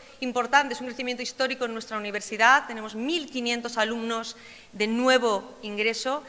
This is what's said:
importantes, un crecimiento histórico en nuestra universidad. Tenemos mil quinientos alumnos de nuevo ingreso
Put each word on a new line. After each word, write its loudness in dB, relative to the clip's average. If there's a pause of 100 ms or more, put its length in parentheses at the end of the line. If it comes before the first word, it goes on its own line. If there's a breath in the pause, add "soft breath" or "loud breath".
(200 loud breath)
importantes, 2
un -6
crecimiento -6
histórico -2
en -4
nuestra -8
universidad. 4
Tenemos -8
mil -2
quinientos -2
alumnos -2 (340 loud breath)
de -2
nuevo 2
ingreso -2